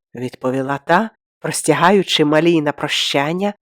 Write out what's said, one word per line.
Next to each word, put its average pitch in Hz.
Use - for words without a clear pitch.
відповіла 131
та, 202
простягаючи 160
малій 156
на 147
прощання 165